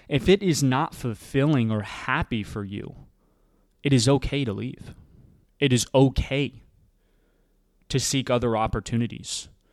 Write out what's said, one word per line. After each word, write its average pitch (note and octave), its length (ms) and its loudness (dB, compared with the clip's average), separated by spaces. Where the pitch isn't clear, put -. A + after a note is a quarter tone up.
If C#3+ 200 -2
it G3 160 6
is D3+ 180 2
not C3 320 0
fulfilling C3 800 0
or G#2+ 100 0
happy B2+ 600 -4
for G#2 200 -10
you, G2+ 320 -10
it C#3 100 2
is B2 160 6
okay C#3 340 2
to A#2 80 -4
leave. G#2+ 420 -10
It C#3 120 2
is A#2+ 240 2
okay C3+ 680 2
to C3+ 120 0
seek C3 300 -2
other A#2+ 280 0
opportunities. A2+ 920 -4